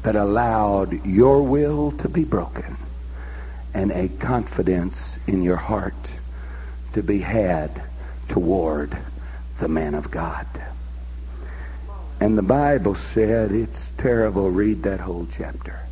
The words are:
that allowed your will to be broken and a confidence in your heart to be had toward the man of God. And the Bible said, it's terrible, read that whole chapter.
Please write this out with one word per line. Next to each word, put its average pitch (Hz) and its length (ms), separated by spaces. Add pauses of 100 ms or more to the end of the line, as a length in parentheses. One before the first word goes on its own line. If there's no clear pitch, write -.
that 110 120
allowed 101 880
your 127 380
will 147 500
to - 160
be 160 140
broken - 540 (960)
and 101 180
a 90 180
confidence 95 1080 (100)
in 98 160
your 90 120
heart - 560 (840)
to 107 80
be 98 180
had 90 640 (460)
toward 80 720 (600)
the 85 80
man 78 280
of 73 160
God. - 340 (1700)
And 107 180
the 104 60
Bible 123 520
said, 110 560
it's 110 460
terrible, 107 540
read 101 320
that 98 160
whole 90 320
chapter. - 480 (120)